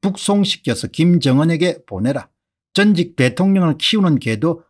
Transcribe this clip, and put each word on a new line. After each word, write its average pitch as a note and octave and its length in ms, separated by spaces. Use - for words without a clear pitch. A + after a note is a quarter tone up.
북송시켜서 G3 880
김정은에게 E3 1000
보내라. A#2 440
전직 F#3+ 440
대통령을 F3 640
키우는 F3+ 400
개도 A#2 520